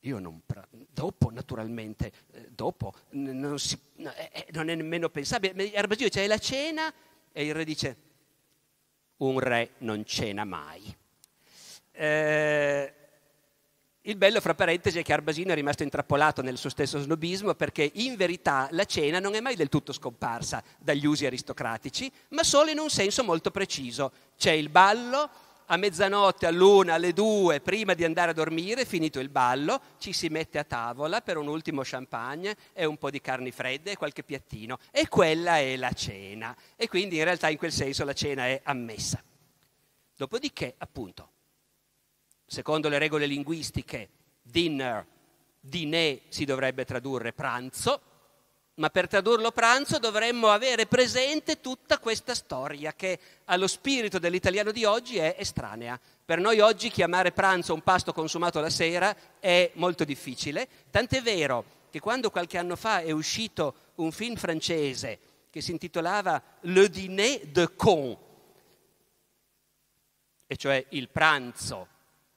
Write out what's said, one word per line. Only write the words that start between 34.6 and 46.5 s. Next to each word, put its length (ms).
E 180
quella 500
è 180
la 160
cena. 640
E 120
quindi 300
in 60
realtà 260
in 80
quel 140
senso 340
la 80
cena 320
è 180
ammessa. 580
Dopodiché, 640
appunto, 540
secondo 380
le 80
regole 300
linguistiche, 840
dinner, 640
dîner 680
si 180
dovrebbe 400